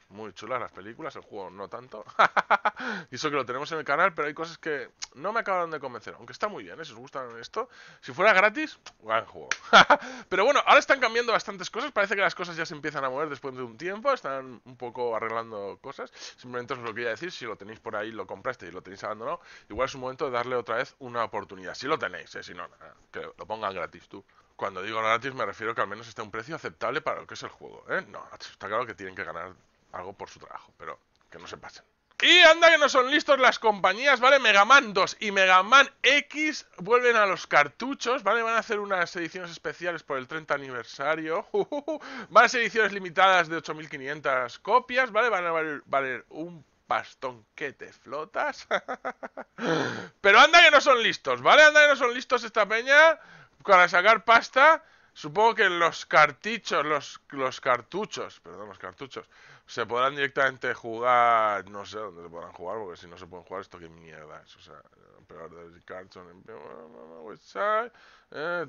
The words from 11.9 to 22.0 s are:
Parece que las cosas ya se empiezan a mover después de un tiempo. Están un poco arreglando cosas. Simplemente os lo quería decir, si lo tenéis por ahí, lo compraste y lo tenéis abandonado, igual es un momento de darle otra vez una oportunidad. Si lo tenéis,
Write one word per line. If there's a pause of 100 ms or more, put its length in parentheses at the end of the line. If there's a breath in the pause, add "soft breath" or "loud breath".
Parece
que
las
cosas
ya
se
empiezan
a
mover
después
de
un
tiempo.
Están
un
poco
arreglando
cosas. (240 loud breath)
Simplemente
os
lo
quería
decir,
si
lo
tenéis
por
ahí,
lo
compraste
y
lo
tenéis
abandonado, (260 loud breath)
igual
es
un
momento
de
darle
otra
vez
una
oportunidad.
Si
lo
tenéis,